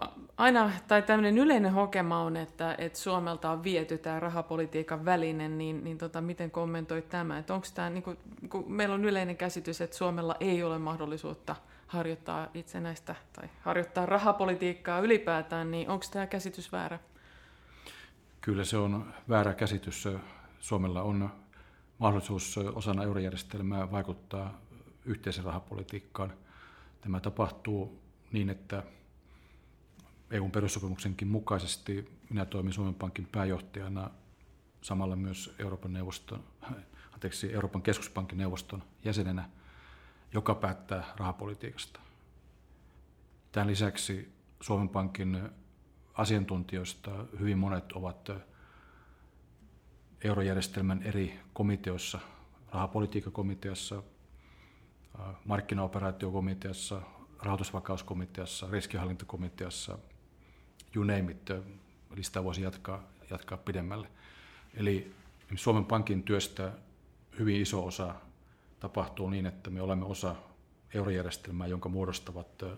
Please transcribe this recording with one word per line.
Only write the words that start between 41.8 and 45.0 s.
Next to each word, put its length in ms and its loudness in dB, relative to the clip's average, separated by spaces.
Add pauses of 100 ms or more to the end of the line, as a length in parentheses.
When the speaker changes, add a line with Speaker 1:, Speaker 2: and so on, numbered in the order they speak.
Speaker 2:
Tämän 160 4
lisäksi 640 -2 (280)
Suomen 280 2
Pankin 600 -2 (640)